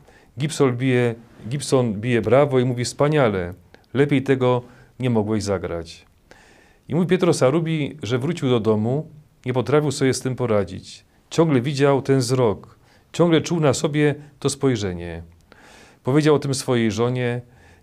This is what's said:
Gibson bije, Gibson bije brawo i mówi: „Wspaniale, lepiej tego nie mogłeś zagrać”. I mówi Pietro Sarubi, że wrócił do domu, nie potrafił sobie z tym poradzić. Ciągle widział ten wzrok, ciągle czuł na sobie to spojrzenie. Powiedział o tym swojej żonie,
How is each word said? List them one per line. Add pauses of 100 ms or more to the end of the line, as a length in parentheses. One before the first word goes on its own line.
(380)
Gibson
bije, (340)
Gibson
bije
brawo
i
mówi:
„Wspaniale, (400)
lepiej
tego (380)
nie
mogłeś
zagrać”. (840)
I
mówi
Pietro
Sarubi,
że
wrócił
do
domu, (360)
nie
potrafił
sobie
z
tym
poradzić. (240)
Ciągle
widział
ten
wzrok, (340)
ciągle
czuł
na
sobie (240)
to
spojrzenie. (800)
Powiedział
o
tym
swojej
żonie, (420)